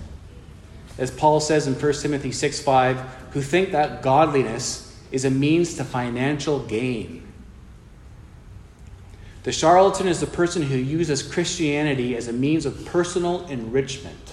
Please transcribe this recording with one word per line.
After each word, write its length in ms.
As 120
Paul 300
says 280
in 80
First 260
Timothy 320
six 260
five, 400
"who 100
think 300
that 300
godliness 920
is 120
a 60
means 460
to 100
financial 760
gain." 640
The 100
charlatan 540
is 120
the 80
person 360
who 140
uses 460
Christianity 960
as 100
a 60
means 320
of 200
personal 600
enrichment. 720